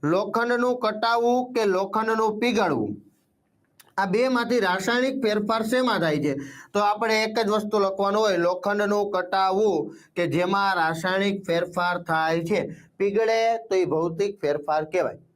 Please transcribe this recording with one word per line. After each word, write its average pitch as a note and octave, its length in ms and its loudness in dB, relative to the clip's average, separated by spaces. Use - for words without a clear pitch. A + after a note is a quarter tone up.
લોખંડનું A#3+ 720 0
કટાવવું A#3 640 2
કે A3+ 120 0
લોખંડનું G#3+ 720 0
પીગાળવું, F#3 540 0
આ F#3+ 140 0
બેમાંથી A#3+ 520 2
રાસાયણિક A#3 600 0
ફેરફાર G#3+ 400 0
શેમાં A3+ 400 0
થાય D3+ 180 2
છે? C#3+ 120 0
તો G3+ 60 2
આપણે G#3+ 360 0
એક A3 120 -2
જ A3 140 2
વસ્તુ G#3+ 280 0
લખવાનું G3 420 0
હોય, G3+ 240 2
લોખંડનું G3+ 680 0
કટાવવું F#3+ 680 0
કે F3 120 0
જેમાં F#3+ 520 2
રાસાયણિક F3+ 580 0
ફેરફાર F3 560 -2
થાય E3 460 0
છે. G3 100 2
પીગળે A3 420 2
તો G3 60 0
એ F#3 100 2
ભૌતિક E3+ 560 -2
ફેરફાર D3+ 400 0
કહેવાય. D#3+ 280 -2